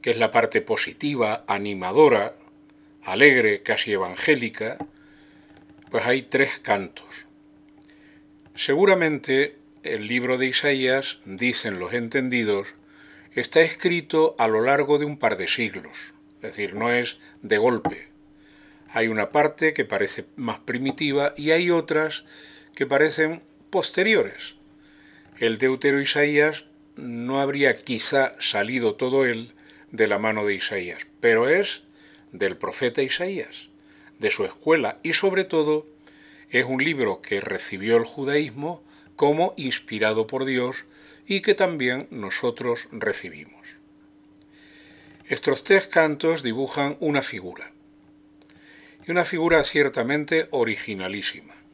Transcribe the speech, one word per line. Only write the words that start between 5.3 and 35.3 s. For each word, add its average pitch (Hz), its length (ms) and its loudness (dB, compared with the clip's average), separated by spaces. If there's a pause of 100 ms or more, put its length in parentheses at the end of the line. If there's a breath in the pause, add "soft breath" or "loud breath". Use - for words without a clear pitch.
pues 113 160 -2
hay 131 160 2
tres 135 360 0
cantos. - 680 -4 (1300 loud breath)
Seguramente 151 1040 4 (240)
el 107 260 -6
libro 123 300 0
de 131 80 2
Isaías, 135 800 0
dicen 101 520 -4
los 90 140 -6
entendidos, 117 840 -2 (600 loud breath)
está 127 260 2
escrito 165 800 2
a 113 100 4
lo 110 140 2
largo 139 360 2
de 147 60 0
un 147 140 -6
par 104 180 0
de 90 100 -6
siglos, - 680 -6 (220)
es - 200 -12
decir, 101 180 -6
no 110 160 -2
es 120 280 -2 (240 loud breath)
de 107 160 2
golpe. 117 500 0 (800 loud breath)
Hay 113 200 0
una 107 220 0
parte 151 440 2
que 139 100 0
parece 101 400 -4 (120)
más 110 240 -6
primitiva 139 760 -2
y 147 140 -2
hay 175 200 4
otras 170 540 0 (500 loud breath)
que 135 120 -2
parecen 156 560 2 (320)
posteriores. 185 800 0 (840 loud breath)
El 113 220 0
Deutero 131 420 2
Isaías 147 640 2 (300)
no 123 460 -6
habría 139 340 2
quizá 127 640 -2
salido 110 560 -2
todo 131 320 0
él 117 260 -4 (380 loud breath)
de 110 160 2
la 101 140 0
mano 107 260 -2
de 101 80 0
Isaías, 90 540 -8 (100)
pero 117 300 4
es 185 340 0 (480 loud breath)
del 92 260 -4
profeta - 460 -2
Isaías, 175 680 -6 (500 loud breath)
de 107 100 0
su - 140 -2
escuela, 147 580 0
y 165 120 -2
sobre 185 300 0